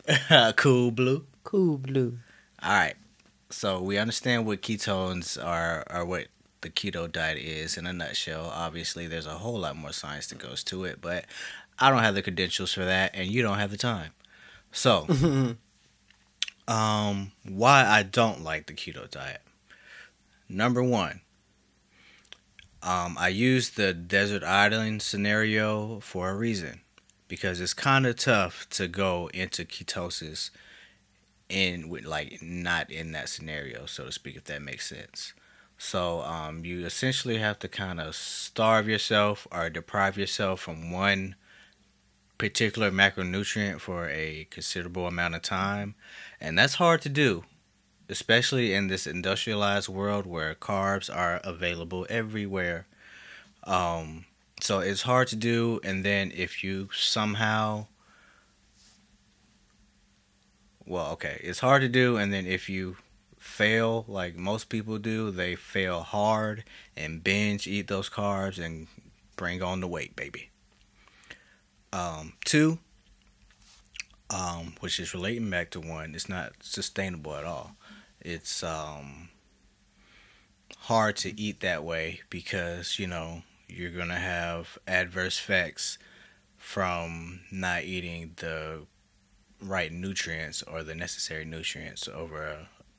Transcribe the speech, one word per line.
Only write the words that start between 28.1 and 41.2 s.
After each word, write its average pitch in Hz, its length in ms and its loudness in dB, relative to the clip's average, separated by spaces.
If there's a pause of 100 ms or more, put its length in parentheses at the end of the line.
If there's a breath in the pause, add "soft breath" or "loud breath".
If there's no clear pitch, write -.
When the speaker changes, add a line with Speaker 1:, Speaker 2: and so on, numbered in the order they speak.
Speaker 1:
tough 104 560 2
to 92 200 -2
go 90 440 0
into 92 300 -4
ketosis 85 840 -6 (1000 loud breath)
in, 90 400 0
with, 85 160 -8
like, 76 380 -6
not 85 500 -2
in 80 220 -8
that 71 160 -6
scenario, 73 560 -10
so - 180 -10
to 64 80 -10
speak, - 240 -12
if - 80 -16
that 73 180 -10
makes - 280 -8
sense. - 420 -12 (460 soft breath)
So, 87 460 -2
um, 80 420 -8
you 87 200 -6
essentially 127 520 0
have 107 220 0
to - 100 -6
kinda 85 420 -6
starve - 720 2
yourself 104 640 4
or 85 200 -2
deprive 98 480 0
yourself 95 420 0
from 82 320 -8
one 95 440 2 (1040 soft breath)